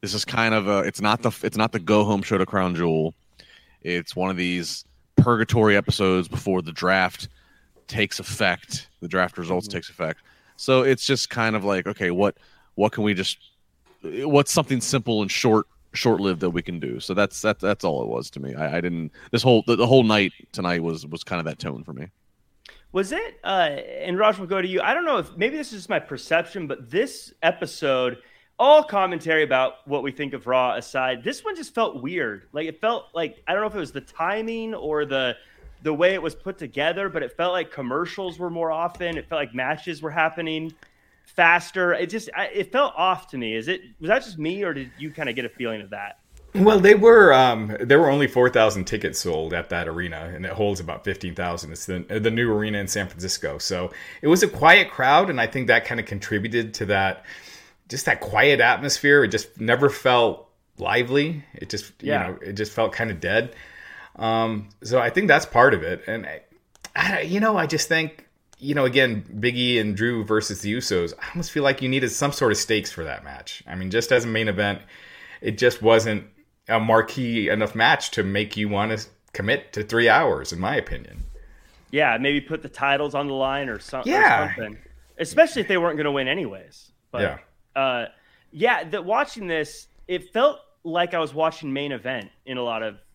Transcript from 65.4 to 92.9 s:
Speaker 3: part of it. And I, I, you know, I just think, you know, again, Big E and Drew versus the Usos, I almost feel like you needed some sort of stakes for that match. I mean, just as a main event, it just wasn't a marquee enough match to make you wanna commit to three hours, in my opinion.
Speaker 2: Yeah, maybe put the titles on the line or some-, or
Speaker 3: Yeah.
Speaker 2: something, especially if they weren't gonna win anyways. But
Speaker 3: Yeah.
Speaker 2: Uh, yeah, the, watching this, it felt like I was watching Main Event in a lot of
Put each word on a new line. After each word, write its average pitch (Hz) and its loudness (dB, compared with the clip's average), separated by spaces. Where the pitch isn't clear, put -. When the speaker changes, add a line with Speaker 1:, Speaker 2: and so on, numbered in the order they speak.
Speaker 3:
part 123 6
of 85 -2
it. 85 -6
And 107 -6
I, 76 -14
I, 190 -2
you 170 -2
know, 214 2
I 165 2
just 147 -2
think, 160 -2
you 143 -4
know, 139 2
again, 120 2
Big 123 0
E 123 2
and 107 0
Drew 113 -2
versus 107 0
the 101 -4
Usos, 92 -2
I - -12
almost 175 -6
feel 151 -2
like 135 2
you 131 -2
needed 131 0
some 143 -2
sort 123 2
of 104 2
stakes - 0
for 85 -10
that 65 -10
match. 69 -16
I - -12
mean, 92 -6
just 117 0
as 123 4
a 120 -6
main 110 -2
event, 101 0
it 104 -4
just 123 4
wasn't 110 4
a 113 2
marquee 113 2
enough 107 0
match 120 2
to 107 -2
make 101 -4
you 107 -2
wanna 104 -2
commit 120 -4
to 104 -4
three 117 4
hours, 107 4
in 85 -8
my 104 -2
opinion. - -8
Speaker 2:
Yeah, 135 2
maybe 143 0
put 151 -10
the 139 -14
titles 139 -2
on 143 -4
the 139 -6
line 135 -2
or 107 -8
some-, - -10
or 214 -6
Speaker 3:
Yeah. 127 2
Speaker 2:
something, 107 -12
especially 277 2
if 185 -4
they 196 2
weren't 170 0
gonna 147 0
win 135 -2
anyways. 113 -8
But 120 -4
Speaker 3:
Yeah. 78 -2
Speaker 2:
Uh, 127 -2
yeah, 185 0
the, 180 -8
watching 214 -4
this, 156 -6
it 180 -8
felt 277 2
like 175 -2
I 170 -2
was 139 -4
watching 160 -2
Main 139 -6
Event 120 -8
in 131 -10
a 123 -6
lot 113 -4
of 107 -8